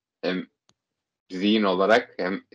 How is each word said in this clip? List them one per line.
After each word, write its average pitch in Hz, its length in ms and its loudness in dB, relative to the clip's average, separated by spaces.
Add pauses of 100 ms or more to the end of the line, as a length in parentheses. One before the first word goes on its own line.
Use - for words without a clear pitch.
(220)
Hem 90 260 -4 (840)
zihin 104 320 0
olarak 98 540 2
hem 92 260 -4 (100)